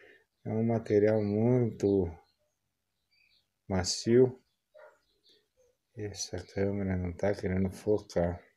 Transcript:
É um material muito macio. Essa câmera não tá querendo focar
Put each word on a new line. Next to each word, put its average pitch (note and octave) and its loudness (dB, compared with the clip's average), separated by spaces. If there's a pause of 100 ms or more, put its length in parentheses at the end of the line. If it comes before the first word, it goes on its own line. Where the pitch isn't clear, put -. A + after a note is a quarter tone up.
(460)
É A2 -8
um A2 -2
material A2 2
muito G#2 2 (1600)
macio. A#2 2 (1600)
Essa G2 -8
câmera G2 -2
não F2+ -4
tá G2+ -2
querendo F#2+ -2
focar F2+ -2 (160)